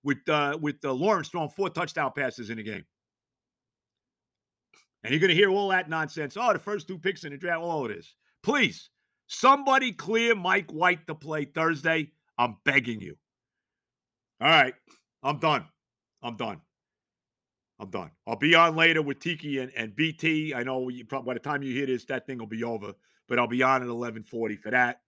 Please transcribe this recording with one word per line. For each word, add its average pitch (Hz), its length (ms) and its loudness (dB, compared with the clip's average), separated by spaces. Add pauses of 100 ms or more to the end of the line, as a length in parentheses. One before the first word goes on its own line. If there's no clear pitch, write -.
with, 143 240 -4
uh, 147 300 2
with, 147 260 -4
uh, 135 80 -2
Lawrence 165 360 0
throwing 156 220 -4
four 190 180 -4
touchdown 160 480 -4
passes 127 320 -6
in 113 80 -8
the 110 60 -10
game. 101 220 -10 (2250)
And 113 100 -4
you're 156 80 2
gonna 185 140 4
hear 196 160 6
all 196 180 2
that 185 220 0
nonsense. 156 480 -6
"Oh, 240 140 2
the - 60 2
first 202 280 -8
two 185 120 -10
picks 175 260 -4
in 143 80 -12
the 139 60 -14
draft," 170 220 -2
all 165 240 -4
of 110 60 -4
this. 85 240 -14 (280)
Please, 220 460 2 (380)
somebody 269 680 4
clear 226 420 2
Mike 185 360 0
White 170 380 2
to 156 60 -8
play 151 300 -6
Thursday. 160 680 0 (260)
I'm 117 260 0
begging 120 360 2
you. 80 160 -14 (1200)
All 127 80 2
right. 143 260 6 (480)
I'm 135 160 -2
done. 147 280 0 (560)
I'm 120 140 -8
done. 104 260 -6 (1160)
I'm 101 120 -16
done. 90 200 -8 (160)
I'll 113 100 -2
be 151 180 4
on 165 200 6
later 165 280 4
with 143 180 -6
Tiki 156 380 -6
and, 131 180 -6
and 110 180 -8
B 156 180 -2
T. 156 420 -2
I 120 80 -4
know 127 260 -4
you 123 160 -12
prob-, 135 220 -8
by 127 80 -4
the 120 60 -6
time 143 220 -6
you 131 120 -6
hear 139 100 -2
this, 127 220 -4
that 127 200 -6
thing 131 120 -10
will 110 80 -10
be 113 180 -6
over. 104 300 -6 (340)
But 120 100 2
I'll 120 80 2
be 123 160 0
on 131 200 4
at 123 60 -6
eleven 117 340 -6
forty 110 340 -6
for 110 140 -10
that. 123 380 2